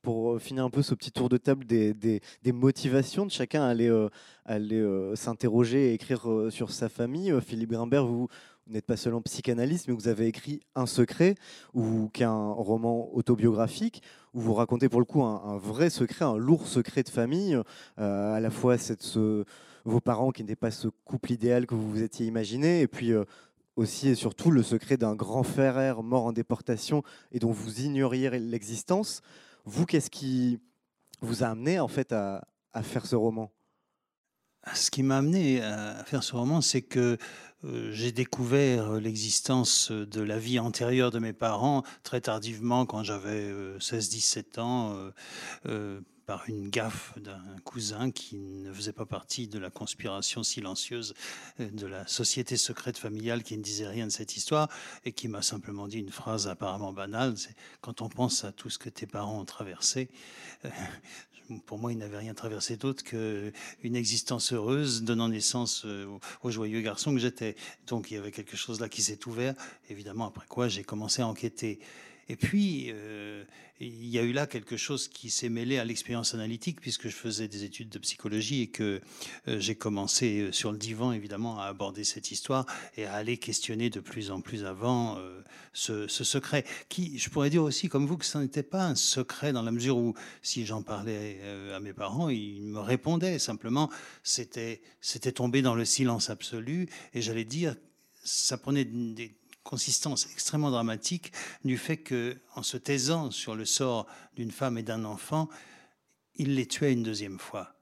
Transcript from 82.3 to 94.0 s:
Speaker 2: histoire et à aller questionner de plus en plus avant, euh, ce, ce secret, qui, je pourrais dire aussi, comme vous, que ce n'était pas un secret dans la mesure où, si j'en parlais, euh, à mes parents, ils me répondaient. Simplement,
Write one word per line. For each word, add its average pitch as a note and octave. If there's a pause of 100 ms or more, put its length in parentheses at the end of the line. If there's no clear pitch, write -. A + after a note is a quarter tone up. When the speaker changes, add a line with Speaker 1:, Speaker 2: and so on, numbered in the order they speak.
Speaker 2:
histoire C3 (300)
et A2
à G2
aller A2
questionner A2+
de G#2
plus G2+
en F#2
plus G#2
avant, A2
euh, F#2 (320)
ce, G#2+
ce -
secret, C#3 (240)
qui, D#3
je -
pourrais C#3+
dire D#3+
aussi, D3+
comme C#3+
vous, E3
que C#3+
ce -
n'était C#3
pas F#3+
un B2+
secret -
dans A#2+
la A2+
mesure A#2+
où, A#2 (280)
si A#2
j'en A2
parlais, G#2
euh, G2
à F#2+
mes G2+
parents, G#2+
ils G#2
me G#2
répondaient. D#3
Simplement, B2 (340)